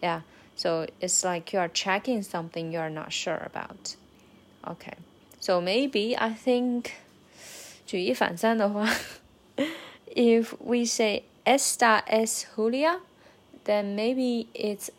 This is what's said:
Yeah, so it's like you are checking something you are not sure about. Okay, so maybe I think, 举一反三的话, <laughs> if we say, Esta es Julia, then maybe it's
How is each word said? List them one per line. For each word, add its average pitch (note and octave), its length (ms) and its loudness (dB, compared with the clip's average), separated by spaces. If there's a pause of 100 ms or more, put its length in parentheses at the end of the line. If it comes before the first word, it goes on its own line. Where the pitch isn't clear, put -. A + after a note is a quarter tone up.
Yeah, E3+ 180 0 (360)
so E3 300 0 (140)
it's - 240 0
like F3 280 -2
you G3 60 0
are F3+ 100 2
checking G3+ 540 0
something E3 500 -6
you E3+ 60 -4
are D#3+ 120 -4
not D#3 220 -8
sure - 320 -4
about. - 520 -10 (720)
Okay, - 280 -12 (460)
so F3+ 200 2
maybe A3 560 0
I A3+ 180 0
think, B3 580 0 (960)
举 F#3 140 -4
一 G#3 140 0
反 F#3+ 220 0
三 A3+ 200 2
的 G#3 120 2
话, G#3 200 0 (680)
<laughs> - 580 -6
if A#3 440 4
we A#3+ 280 0
say, A3 380 0 (200)
Esta A#3 600 4
es A3 400 0 (100)
Julia, C4+ 440 2 (640)
then G#3 300 0
maybe A#3+ 600 0
it's - 440 -4